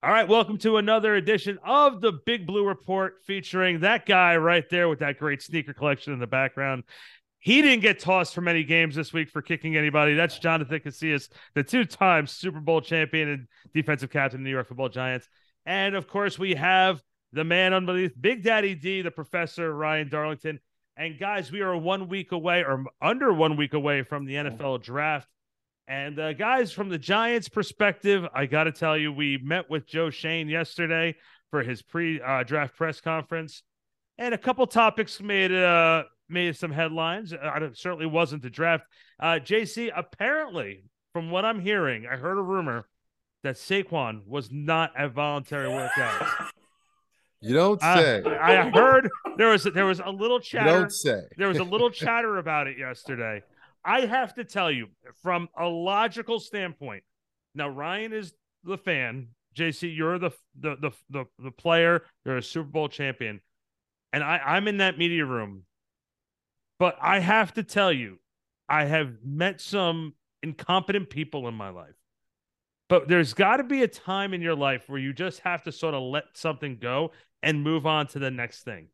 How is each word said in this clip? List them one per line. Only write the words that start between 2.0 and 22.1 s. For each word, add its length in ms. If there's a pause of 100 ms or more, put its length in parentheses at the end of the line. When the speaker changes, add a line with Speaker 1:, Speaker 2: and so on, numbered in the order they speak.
Speaker 1:
Big 220
Blue 180
Report, 500 (100)
featuring 560
that 240
guy 320
right 320
there 180
with 120
that 200
great 220
sneaker 320
collection 400
in 60
the 60
background. 600 (540)
He 220
didn't 200
get 180
tossed 340
from 140
any 160
games 320
this 160
week 180
for 120
kicking 340
anybody. 380
That's 260
Jonathan 400
Casillas, 480 (260)
the 100
two-time 640
Super 340
Bowl 180
champion 480
and 200 (260)
defensive 360
captain 300
of 40
the 20
New 60
York 180
Football 180
Giants. 400 (380)
And, 300
of 120
course, 320
we 160
have 480 (300)
the 100
man 300
underneath 440
Big 240
Daddy 340
D, 260
the 100
professor, 640
Ryan 320
Darlington. 540 (340)
And, 240
guys, 320
we 80
are 160
one 320
week 240